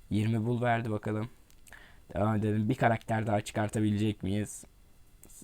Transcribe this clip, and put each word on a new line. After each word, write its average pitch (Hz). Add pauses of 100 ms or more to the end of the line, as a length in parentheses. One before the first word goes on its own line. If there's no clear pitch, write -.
(100)
yirmi 110
Bull 120
verdi 117
bakalım. 107 (840)
Devam 107
edelim. 107
Bir 127
karakter 113
daha 107
çıkartabilecek 107
miyiz? 101 (800)